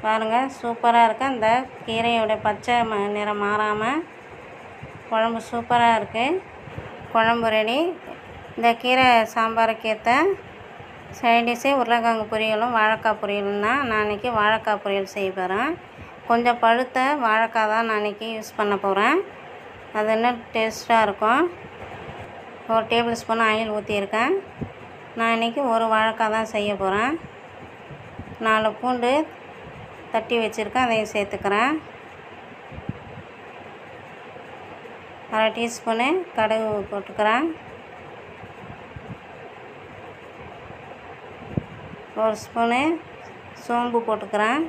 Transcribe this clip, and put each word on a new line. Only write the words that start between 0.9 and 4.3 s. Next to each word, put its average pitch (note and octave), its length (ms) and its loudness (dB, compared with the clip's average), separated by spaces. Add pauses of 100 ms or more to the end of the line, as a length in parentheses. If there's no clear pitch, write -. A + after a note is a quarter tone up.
இருக்கு. A3 240 2
அந்த A3 160 2 (380)
கீரையோட A3+ 480 2 (100)
பச்சை G#3+ 320 2 (140)
ம-, G#3+ 100 0 (160)
நிறம் G#3 280 0
மாறாம G#3+ 380 2 (1300)